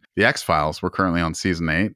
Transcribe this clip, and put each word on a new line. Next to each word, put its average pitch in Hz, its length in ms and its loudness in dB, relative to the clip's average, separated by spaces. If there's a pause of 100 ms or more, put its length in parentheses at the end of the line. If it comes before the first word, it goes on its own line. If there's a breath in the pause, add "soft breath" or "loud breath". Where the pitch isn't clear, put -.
(140)
The 98 100 2
X-Files. 78 580 0
We're 90 80 -2
currently 87 320 0
on 80 120 -2
season 82 360 -2
eight, 95 260 0